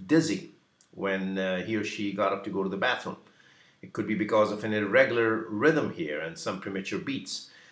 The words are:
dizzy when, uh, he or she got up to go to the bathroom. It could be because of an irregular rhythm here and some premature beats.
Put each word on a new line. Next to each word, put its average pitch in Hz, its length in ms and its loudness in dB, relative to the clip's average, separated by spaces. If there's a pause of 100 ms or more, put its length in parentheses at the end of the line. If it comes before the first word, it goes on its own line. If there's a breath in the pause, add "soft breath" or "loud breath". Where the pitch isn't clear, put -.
dizzy 127 440 4 (400)
when, 95 460 -2
uh, 92 260 0
he 110 120 -4
or 104 80 0
she 101 300 -4
got 98 180 2
up 98 140 -4
to 107 40 -6
go 95 140 -2
to 95 60 -2
the 95 80 -4
bathroom. 120 400 -2 (640 soft breath)
It - 100 -16
could 101 160 -4
be 107 80 0
because 107 340 4
of 104 140 -6
an 107 80 -2
irregular 110 800 4
rhythm 117 420 2
here 76 300 -6
and 82 180 -8
some 95 220 -6
premature 98 380 -6
beats. - 500 -8 (220 loud breath)